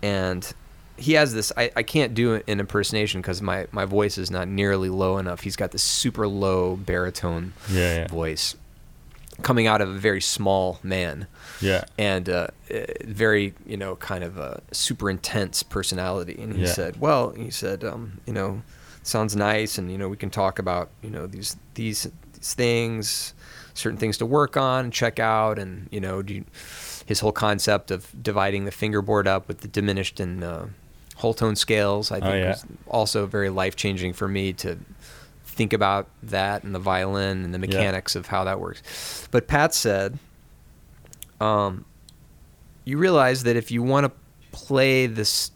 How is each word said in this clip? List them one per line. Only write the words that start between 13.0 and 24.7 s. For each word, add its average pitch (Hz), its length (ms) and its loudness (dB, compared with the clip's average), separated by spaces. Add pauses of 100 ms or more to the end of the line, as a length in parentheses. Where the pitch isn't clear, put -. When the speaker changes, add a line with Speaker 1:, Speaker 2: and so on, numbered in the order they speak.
Speaker 1:
very, 104 500 2 (120)
you 107 120 -8
know, 95 180 -6
kind 92 260 -4
of 87 140 -8
a 71 240 -8 (120)
super - 360 -2
intense 95 540 -2
personality. 92 760 -4
And 110 160 -8
he 92 80 0
Speaker 2:
Yeah. 87 100 2
Speaker 1:
said, 87 280 -4
"Well," 139 300 4
he 113 200 -10
said, 95 320 -4
um, 107 440 -8
you 120 80 -4
know, 98 280 -4 (400)
"sounds 107 320 0
nice. 107 440 0
And, 92 120 -6
you 92 60 -6
know, 98 140 -4
we 101 80 -8
can 101 100 -4
talk 95 300 0
about, 90 320 -2 (120)
you 107 80 -12
know, 92 160 -8
these, 95 300 -8 (180)
these, 110 320 -4 (280)
these - 200 -8
things, 117 800 0 (400)
certain 110 260 -4
things 107 200 0
to 117 80 -2
work 143 320 2
on 131 260 2